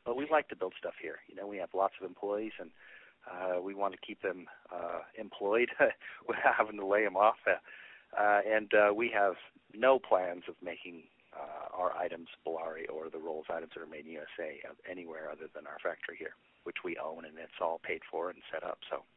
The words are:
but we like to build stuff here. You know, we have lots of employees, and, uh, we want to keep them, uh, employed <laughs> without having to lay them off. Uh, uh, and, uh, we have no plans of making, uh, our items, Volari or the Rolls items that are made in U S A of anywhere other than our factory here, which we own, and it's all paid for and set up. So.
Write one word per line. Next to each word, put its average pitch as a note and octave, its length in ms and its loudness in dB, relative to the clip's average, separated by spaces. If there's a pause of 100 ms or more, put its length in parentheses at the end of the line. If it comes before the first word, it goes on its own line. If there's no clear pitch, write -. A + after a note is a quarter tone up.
but B2 100 -2
we C#3 140 -4
like D3+ 180 2
to - 80 -10
build F#2 220 -4
stuff - 240 -8
here. D#2 260 -8
You - 80 -20
know, F#2+ 100 -8
we G2+ 120 -8
have F2 160 -6
lots F#2+ 260 2
of F#2+ 60 -8
employees, G2+ 520 -4
and, E2 120 -12 (560)
uh, F2+ 340 -2
we G2 140 -4
want G2 180 0
to F#2 80 -12
keep - 220 -12
them, F2+ 240 -2 (260)
uh, E2+ 300 -6 (160)
employed G#2+ 500 2 (300)
<laughs> - 300 -14
without A#2+ 280 4
having G#2+ 220 2
to G2 80 -4
lay G#2 160 6
them F#2+ 140 2
off. G#2 280 8
Uh, F2+ 140 4 (580)
uh, G#2 300 8
and, G#2+ 260 2
uh, G#2 220 8
we A#2 180 0
have G2+ 220 4 (400)
no B2+ 240 6
plans F2+ 500 2
of E2+ 140 -10
making, E2+ 400 -10 (340)
uh, D2 400 -10
our F2+ 220 0
items, E2+ 300 -4 (180)
Volari D#2+ 420 -6
or D#2+ 220 -8
the D#2+ 80 -10
Rolls D#2 320 -6
items E2 240 -6
that E2 80 -12
are D#2+ 40 -14
made D#2 200 -14
in E2 60 -14
U D#2 80 -10
S D#2 200 -12
A D2 300 -8
of C#2+ 60 -16 (140)
anywhere E2 400 -10
other D2+ 240 -12
than D2 120 -14
our D2+ 160 -12
factory E2 360 -6
here, D#2+ 140 -10 (320)
which E2+ 180 -8
we F3+ 140 -6
own, D#2+ 300 -8
and D#2 100 -16
it's - 240 -12
all E2 240 0
paid D#2+ 160 -4 (100)
for E2 200 -2
and - 80 -12 (120)
set D#2+ 140 -6
up. - 140 -6 (100)
So. - 140 -4 (140)